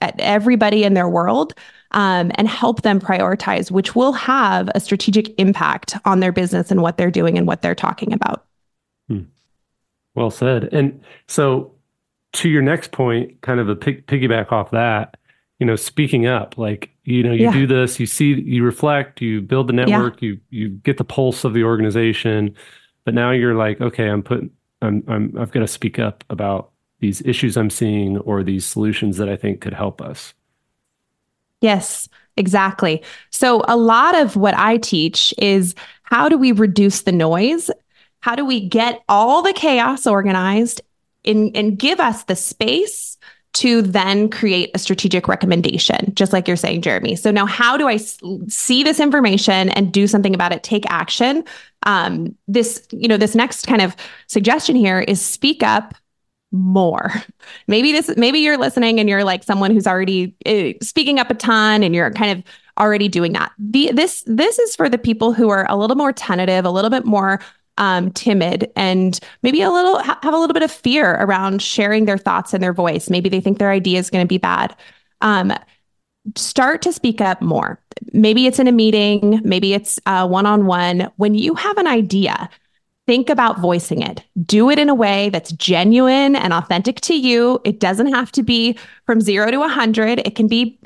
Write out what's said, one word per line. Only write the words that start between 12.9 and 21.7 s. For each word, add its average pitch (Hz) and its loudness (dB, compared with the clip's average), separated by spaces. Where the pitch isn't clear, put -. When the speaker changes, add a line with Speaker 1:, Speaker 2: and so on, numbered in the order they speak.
Speaker 2:
point, 120 -2
kind 123 -2
of 110 -2
a 104 -2
pig-, - -6
piggyback 117 -2
off 107 -2
that, 113 -2
you 127 -2
know, 113 2
speaking 135 -2
up, 120 -4
like, 104 -8
you 123 0
know, 120 0
you 117 2
Speaker 1:
Yeah. 120 2
Speaker 2:
do 135 2
this, 127 0
you 117 -2
see, 147 0
you 123 -2
reflect, 143 -2
you 110 -4
build 127 -2
the 123 -2
Speaker 1:
Yeah. 123 2
Speaker 2:
network, 110 0
you, 104 -6
you 107 -8
get 101 -4
the - -4
pulse 127 -4
of 117 -2
the 113 2
organization, 110 -2